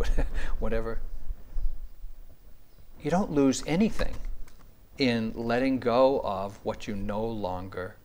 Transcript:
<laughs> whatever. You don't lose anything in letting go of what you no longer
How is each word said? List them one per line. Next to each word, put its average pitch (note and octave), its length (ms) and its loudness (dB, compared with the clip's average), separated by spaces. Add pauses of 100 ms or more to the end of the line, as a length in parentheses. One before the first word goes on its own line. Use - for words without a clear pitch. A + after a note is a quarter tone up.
(260)
<laughs> - 340 4
whatever. A2+ 400 0 (2000)
You D3 100 -4
don't F#3 200 2
lose C#3 360 4
anything F#3 480 2 (840)
in A#2 380 0
letting A#2+ 440 0
go B2+ 420 4
of G2+ 420 -6
what - 240 -6
you G#2+ 80 -4
no G#2 280 -4
longer F#2 800 -6